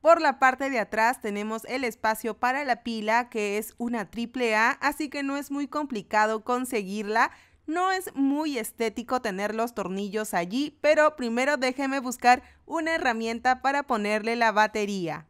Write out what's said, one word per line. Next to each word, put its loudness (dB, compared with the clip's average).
Por 8
la 2
parte 2
de 0
atrás 0
tenemos -6
el -4
espacio -4
para 0
la -2
pila, 0
que -2
es -6
una -4
triple -2
A, 4
así -2
que -6
no -4
es -8
muy -4
complicado -2
conseguirla. -2
No 0
es -6
muy 0
estético -4
tener -4
los -2
tornillos -4
allí, -2
pero 4
primero 0
déjeme -2
buscar 4
una -2
herramienta 0
para 0
ponerle 0
la 2
batería. 0